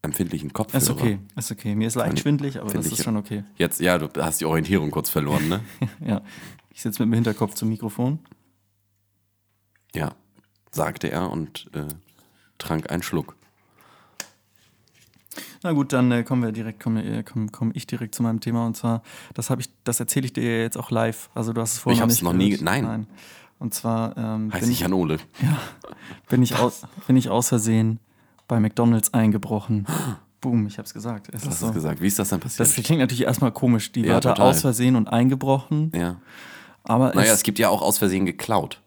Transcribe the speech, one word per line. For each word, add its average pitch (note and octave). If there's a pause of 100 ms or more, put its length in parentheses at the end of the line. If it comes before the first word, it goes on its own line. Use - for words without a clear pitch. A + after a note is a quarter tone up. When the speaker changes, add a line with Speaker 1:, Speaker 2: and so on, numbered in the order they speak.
Speaker 1:
empfindlichen D#2
Kopfhörer. C3
Speaker 2:
Ist C#3
okay, A#2 (160)
ist A2+
okay. G#2
Mir A2
ist A2+
leicht A#2
Speaker 1:
Find-, D3
Speaker 2:
schwindelig, C#3+
aber G#2
Speaker 1:
find -
Speaker 2:
das D#2
Speaker 1:
ich A2
Speaker 2:
ist -
schon A2
okay. G#2 (120)
Speaker 1:
Jetzt, E2+
ja, F2+
du D2+ (120)
hast D#2+
die D#2
Orientierung D#2+
kurz D2+
verloren, D2+
ne? F#2+ (200)
Speaker 2:
<laughs> B2+
Ja. G2+ (480)
Ich -
sitze A#2
mit A2+
dem -
Hinterkopf A2+
zum A2
Mikrofon. A#2 (1800)
Speaker 1:
Ja, D#2+ (600)
sagte D#2
er F2
und, -
äh, D2 (720)
trank -
einen E2+
Schluck. - (2250)
Speaker 2:
Na F3+
gut, C#3+
dann, B2
äh, A#2+
kommen B2
wir A2+
direkt, A2
komm, A2+
äh, A2
komm, G#2+
komm A2+
ich -
direkt A#2+
zu -
meinem A2+
Thema. A#2
Und A2
zwar, A#2 (320)
das -
hab B2+
ich, - (160)
das A#2+
erzähle C3
ich B2
dir A#2
jetzt A2+
auch -
live. A2+
Also A2+
du A2+
hast A2+
es A#2
vorher -
Speaker 1:
Ich A#3
Speaker 2:
noch -
Speaker 1:
hab's A#2+
Speaker 2:
nicht A#2+
Speaker 1:
noch F2
nie F#2
Speaker 2:
gehört. -
Speaker 1:
ge-, D#2+
nein. A2
Speaker 2:
Nein. A2 (520)
Und A2
zwar, A2+
ähm, A2
Speaker 1:
Heiß E2+
Speaker 2:
bin A#2
Speaker 1:
ich B2
Jan F#2
Ole. D#2+ (240)
Speaker 2:
Ja, C#3+ (680)
bin B2
ich A#2
Speaker 1:
Was? -
Speaker 2:
aus, - (260)
bin C3
ich B2+
aus -
Versehen A2 (480)
bei A#2
McDonald's A2+
eingebrochen. G#2+ (280)
Speaker 1:
<gasps> -
Speaker 2:
Boom, A#2
ich G#2
hab's -
gesagt. G#2+
Es A2
Speaker 1:
Du C#3+
Speaker 2:
ist -
Speaker 1:
hast -
Speaker 2:
so. A2
Speaker 1:
es A2
gesagt. D#2
Wie F2
ist G2+
das G2
denn F#2+
passiert? -
Speaker 2:
Das -
klingt C3+
natürlich B2+
erstmal B2+
komisch, A#2+
die A#2
Speaker 1:
Ja, A#2
Speaker 2:
Wörter A#2
Speaker 1:
total. B2+
Speaker 2:
aus D#3+
Versehen B2
und A2+
eingebrochen. C3+
Speaker 1:
Ja. F2 (640)
Speaker 2:
Aber B2
Speaker 1:
Naja, G#2+
Speaker 2:
es G#2
Speaker 1:
es -
gibt G#2
ja G#2+
auch G2
aus G2+
Versehen F#2+
geklaut. -